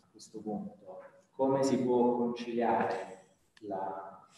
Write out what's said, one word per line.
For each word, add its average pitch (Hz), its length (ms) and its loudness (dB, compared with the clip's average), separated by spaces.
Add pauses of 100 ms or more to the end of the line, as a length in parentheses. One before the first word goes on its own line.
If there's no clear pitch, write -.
a - 80 -20
questo - 300 -16
punto. 101 600 -10 (300)
Come 135 300 2
si 131 160 4
può 120 380 4
conciliare 113 1120 0 (340)
la, 95 640 -8 (100)